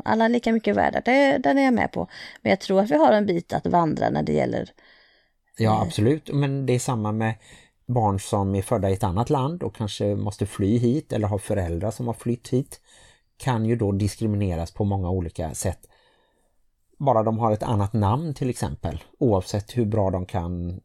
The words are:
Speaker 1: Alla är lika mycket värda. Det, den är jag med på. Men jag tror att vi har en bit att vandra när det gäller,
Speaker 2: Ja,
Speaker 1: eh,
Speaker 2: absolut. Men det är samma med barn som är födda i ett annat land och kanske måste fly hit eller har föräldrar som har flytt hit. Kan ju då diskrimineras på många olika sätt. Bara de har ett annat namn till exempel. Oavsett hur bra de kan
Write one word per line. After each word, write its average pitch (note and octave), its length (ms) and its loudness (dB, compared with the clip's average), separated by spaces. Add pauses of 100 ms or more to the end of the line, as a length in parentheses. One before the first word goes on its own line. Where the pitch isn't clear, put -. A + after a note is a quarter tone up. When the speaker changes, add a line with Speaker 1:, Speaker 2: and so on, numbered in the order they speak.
Speaker 1:
Alla A3 200 2
är A3+ 40 4
lika A#3 240 2
mycket G#3 220 0
värda. - 300 2
Det, C4+ 320 4
den C4+ 200 2
är C4+ 60 4
jag C4 100 4
med G#3 180 0
på. - 160 -4 (340)
Men A3 80 0
jag G3 100 2
tror F#3+ 220 2
att G#3+ 100 0
vi D4 60 4
har D4+ 140 6
en G#3 140 4
bit F3 280 -2
att F3 120 -2
vandra E3+ 440 2
när D3 140 0
det D3+ 100 -2
gäller, B2+ 360 0 (880)
Speaker 2:
Ja, A2 180 2
Speaker 1:
eh, A2 60 0
Speaker 2:
absolut. A2 520 0
Men C#3 320 0
det B2+ 80 2
är B2 60 2
samma A2 320 -2
med A2 220 0 (520)
barn G#2+ 340 2
som G2 360 0
är G2 60 0
födda G2 280 0
i F#2+ 40 4
ett F#2+ 100 -4
annat G2+ 260 0
land D3 340 -2
och G#2 120 -6
kanske G#2 400 -2
måste G2+ 300 -4
fly G2+ 320 0
hit B2 360 0
eller G#2+ 140 0
har G2+ 100 -2
föräldrar F#2 540 -4
som B2 160 -6
har A2+ 60 -4
flytt - 340 -6
hit. - 340 -4 (560)
Kan A2+ 280 0
ju A2+ 100 2
då G#2+ 160 0
diskrimineras G2+ 800 -2
på - 120 -4
många F#2+ 260 -2
olika E2+ 440 -4
sätt. - 260 -6 (1160)
Bara B2 260 2
de A2+ 160 0
har A2+ 120 2
ett G#2+ 120 -2
annat G2+ 300 0
namn A#2+ 400 0
till C3 160 -4
exempel. E2+ 540 -6 (160)
Oavsett G#2 580 0
hur A#2+ 80 2
bra G#2 240 0
de F#2 160 -2
kan F2 600 -6